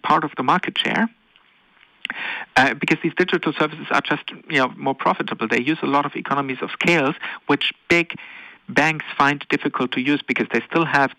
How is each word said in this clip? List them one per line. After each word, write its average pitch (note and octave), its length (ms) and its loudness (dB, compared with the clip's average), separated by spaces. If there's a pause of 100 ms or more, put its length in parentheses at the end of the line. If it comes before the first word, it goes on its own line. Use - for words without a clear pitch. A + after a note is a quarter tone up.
part D3+ 140 4
of D3 140 -4
the B2+ 60 -2
market F3 340 0
share, - 280 0 (1500)
uh, C3+ 260 4
because D#3+ 240 2
these D#3+ 180 -2
digital D#3+ 380 0
services D3+ 340 -4
are - 180 2
just, - 120 -4 (280)
you C3+ 80 2
know, B2+ 80 2 (180)
more C3+ 80 0
profitable. C3+ 520 -2
They A#2+ 140 0 (120)
use E3 80 -4
a C#3+ 160 -2
lot C#3+ 80 2
of C#3 100 -8
economies C3+ 460 -4
of F#2+ 100 -4
scales, E3 440 2 (320)
which - 180 2 (240)
big E3+ 180 4 (640)
banks D#3 360 2 (120)
find C#3+ 220 4 (100)
difficult C3+ 460 0
to B2+ 60 0 (120)
use C#3+ 80 2 (100)
because A#2 220 -2
they A#2 160 2
still E3 160 2
have C#3 340 2